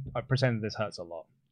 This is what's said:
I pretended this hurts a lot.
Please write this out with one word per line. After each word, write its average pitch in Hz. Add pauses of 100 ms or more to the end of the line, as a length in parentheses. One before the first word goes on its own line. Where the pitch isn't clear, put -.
(160)
I 120
pretended 123
this 104
hurts 104
a 90
lot. 85 (260)